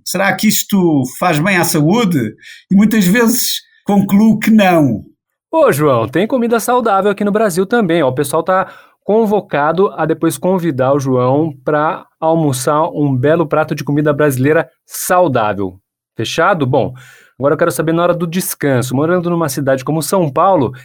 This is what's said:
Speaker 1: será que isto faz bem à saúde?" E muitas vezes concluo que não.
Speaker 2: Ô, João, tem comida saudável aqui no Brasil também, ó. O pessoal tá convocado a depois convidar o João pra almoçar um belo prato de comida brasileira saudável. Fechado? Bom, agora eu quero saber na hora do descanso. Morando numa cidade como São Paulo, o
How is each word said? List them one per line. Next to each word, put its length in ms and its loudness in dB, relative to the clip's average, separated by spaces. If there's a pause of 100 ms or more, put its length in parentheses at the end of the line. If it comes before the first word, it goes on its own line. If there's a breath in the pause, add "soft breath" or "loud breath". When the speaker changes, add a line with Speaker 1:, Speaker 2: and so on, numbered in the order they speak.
Speaker 1:
será 300 -2
que 120 0
isto 560 0 (160)
faz 200 0
bem 180 0
à 60 2
saúde?" 720 0 (380 loud breath)
E 40 4
muitas 300 4
vezes 560 0 (240 soft breath)
concluo 520 2
que 140 0
não. 520 2 (480)
Speaker 2:
Ô, 200 4
João, 360 0
tem 200 -2
comida 320 -2
saudável 500 0
aqui 140 -2
no 80 0
Brasil 340 0
também, 380 0
ó. 60 2
O 60 -2
pessoal 280 -2
tá 280 -2 (320 loud breath)
convocado 880 0
a 120 -4
depois 320 -2
convidar 560 0
o 60 0
João 520 0 (120)
pra 420 -2 (140)
almoçar 680 0
um 260 -2
belo 320 0
prato 260 -2
de 100 -6
comida 300 0
brasileira 560 0 (160)
saudável. 920 -2 (360)
Fechado? 520 -2
Bom, 260 0 (460 loud breath)
agora 140 2
eu 40 -2
quero 140 0
saber 220 -2
na 100 0
hora 100 2
do 140 -4
descanso. 680 -2
Morando 340 0
numa 200 -2
cidade 340 -2
como 200 -2
São 280 -2
Paulo, 360 2
o 40 -8 (140 loud breath)